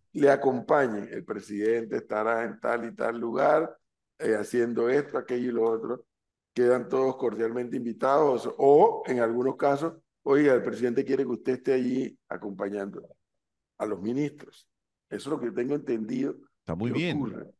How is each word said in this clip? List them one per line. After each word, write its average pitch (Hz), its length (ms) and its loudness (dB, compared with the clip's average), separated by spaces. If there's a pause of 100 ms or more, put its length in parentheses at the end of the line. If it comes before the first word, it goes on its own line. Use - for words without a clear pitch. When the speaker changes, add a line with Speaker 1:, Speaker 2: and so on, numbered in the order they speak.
(120)
Speaker 1:
le 143 180 4
acompañen. 127 800 2
El 92 140 -12
presidente 107 720 -4
estará 113 480 -2
en 107 160 -10
tal 117 260 -2
y 113 80 -12
tal 113 240 -4
lugar, 143 560 0 (440)
eh, 110 200 0
haciendo 117 500 0
esto, 143 300 0
aquello 123 300 -4
y 120 40 -2
lo 113 120 0
otro. 113 400 -2 (480)
Quedan 123 360 2
todos 131 280 0
cordialmente 117 600 -4
invitados 127 720 0 (100)
o, 151 480 8
en 123 140 0
algunos 123 360 0
casos, 147 380 0 (280)
oiga, 143 320 6
el 113 80 4
presidente 120 420 -2
quiere 135 200 0
que 123 60 -6
usted 120 240 -2
esté 127 180 0
allí 127 460 -2 (100)
acompañando 101 760 -8 (760)
a 107 80 -4
los 101 140 -6
ministros. 139 680 -6 (420)
Eso 104 200 -10
es 151 60 -4
lo 135 40 -6
que 120 100 -6
tengo 123 240 -4
entendido 127 600 -4 (260)
Speaker 2:
Está 85 140 -8
muy 107 180 -4
Speaker 1:
que 135 60 -2
Speaker 2:
bien. 165 200 -2
Speaker 1:
ocurre. 113 280 -8 (140)